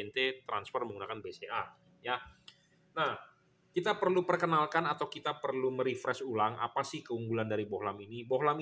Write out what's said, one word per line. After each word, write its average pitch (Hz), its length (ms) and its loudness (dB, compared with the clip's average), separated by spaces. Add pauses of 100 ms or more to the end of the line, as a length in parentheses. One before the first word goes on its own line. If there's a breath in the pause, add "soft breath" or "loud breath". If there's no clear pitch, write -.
N 104 80 -4
T, 117 80 -8 (300)
transfer 110 340 -4
menggunakan 107 400 -8
B 95 80 -10
C - 220 -14
A, 107 180 -4 (320)
ya. 123 160 -2 (800 loud breath)
Nah, 139 240 0 (560)
kita 196 260 2
perlu 185 240 4
perkenalkan 165 640 4
atau 151 220 -2
kita - 260 -4
perlu 131 380 0
merefresh 127 500 0
ulang 110 320 2
apa 120 240 -2
sih - 240 -6
keunggulan 113 400 0
dari 107 240 0
bohlam 101 320 -4
ini. 113 240 -10
Bohlam 147 360 4